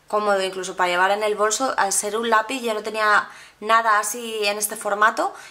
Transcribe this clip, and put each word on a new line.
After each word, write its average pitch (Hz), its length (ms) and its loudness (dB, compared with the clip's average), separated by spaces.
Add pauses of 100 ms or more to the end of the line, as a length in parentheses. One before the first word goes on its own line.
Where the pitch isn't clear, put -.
cómodo 208 340 2
incluso 190 360 -6
para 180 100 2
llevar 180 240 2
en 214 120 0
el 208 120 0
bolso. 214 400 0
Al 196 160 0
ser 202 240 -2
un 233 140 -2
lápiz 226 320 0
yo 233 120 -2
no 214 100 -6
tenía 214 440 2 (320)
nada 220 400 4
así 220 460 -4
en 208 120 0
este 214 200 -4
formato 214 560 0 (180)